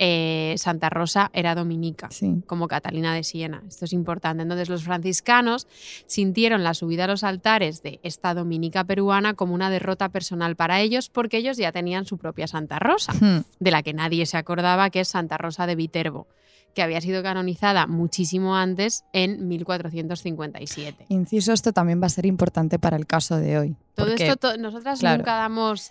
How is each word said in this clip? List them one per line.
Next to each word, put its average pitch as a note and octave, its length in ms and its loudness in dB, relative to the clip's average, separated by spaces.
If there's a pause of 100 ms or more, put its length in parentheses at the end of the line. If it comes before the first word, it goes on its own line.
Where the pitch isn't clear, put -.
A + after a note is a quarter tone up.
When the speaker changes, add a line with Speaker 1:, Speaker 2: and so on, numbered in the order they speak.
Speaker 1:
eh, D#3+ 560 2
Santa D#3+ 340 -2
Rosa E3+ 420 0
era E3+ 220 0
dominica, E3 560 -4
Speaker 2:
Sí. F3+ 360 0
Speaker 1:
como E3+ 200 -2
Catalina D#3+ 480 -2
de E3 80 -4
Siena. D#3+ 460 -8
Esto - 160 -12
es E3 80 -6
importante. E3 500 -2
Entonces, F3 260 -4
los F3 140 -4
franciscanos A3+ 840 2 (380)
sintieron G#3 580 2
la E3 100 2
subida E3+ 300 -2
a - 20 2
los G3 160 -2
altares F#3+ 600 2
de D3 200 -12
esta F3 320 -2
dominica E3+ 500 -2
peruana G3 500 2
como F3+ 200 -2
una F#3+ 160 0
derrota F#3+ 380 -2
personal E3+ 480 -4
para F3 240 2
ellos, A3+ 300 0
porque A3+ 260 0
ellos B3 220 -2
ya A3 120 0
tenían F3+ 360 -4
su F#3+ 120 -6
propia D#3+ 300 -6
Santa D#3 320 -6
Rosa, F4 320 2
Speaker 2:
Hmm. F#3 300 6 (180)
Speaker 1:
de F#3 100 2
la D3+ 140 4
que D#3 80 -6
nadie D#3+ 340 0
se E3+ 100 -2
acordaba, F3+ 540 2
que F#3 100 0
es F3+ 80 0
Santa D#3+ 300 -2
Rosa E3+ 300 -4
de F3 80 0
Viterbo, E3 500 -4 (480)
que F#3+ 80 0
había E3 180 0
sido F#3 220 -2
canonizada F#3 640 2
muchísimo F3+ 680 0
antes, F#3+ 480 0 (100)
en F#3 360 0
mil F3 160 -2
cuatrocientos E3+ 580 -4
cincuenta D#3 380 -6
y C#3 60 -12
siete. D3 420 -12
Speaker 2:
Inciso, F#3+ 440 2
esto A3+ 200 2
también F3 280 2
va F#3 60 2
a E3+ 40 2
ser F3+ 160 0
importante F3 520 2
para D#3+ 180 2
el D#3 100 -4
caso E3 300 0
de D3+ 220 0
hoy, D3 180 -2 (180)
Speaker 1:
Todo G3+ 140 0
Speaker 2:
porque, A3 200 2
Speaker 1:
esto, C#4 80 4 (160)
to-, A3 60 -6
nosotras A#3 420 -6
Speaker 2:
claro, E3+ 180 4
Speaker 1:
nunca A#3 160 0
damos A3 560 -2